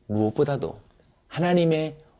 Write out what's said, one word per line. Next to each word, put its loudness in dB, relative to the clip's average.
무엇보다도 -2
하나님의 0